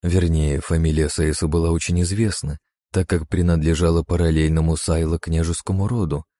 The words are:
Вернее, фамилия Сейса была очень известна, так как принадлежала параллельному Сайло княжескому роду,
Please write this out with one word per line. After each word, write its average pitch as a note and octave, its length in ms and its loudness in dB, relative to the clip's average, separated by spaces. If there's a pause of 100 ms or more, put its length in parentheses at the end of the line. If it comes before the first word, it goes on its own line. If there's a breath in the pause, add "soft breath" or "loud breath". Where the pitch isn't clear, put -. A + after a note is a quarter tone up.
Вернее, D#2+ 580 2
фамилия D#2+ 480 0
Сейса D#2 400 -2
была E2 220 0
очень F2 320 0
известна, F#2 560 -2 (340)
так F#2 160 0
как D#2+ 200 -2
принадлежала E2 760 2
параллельному D#2+ 720 2
Сайло E2 440 -2
княжескому E2+ 680 -2
роду, E2+ 380 -2 (140)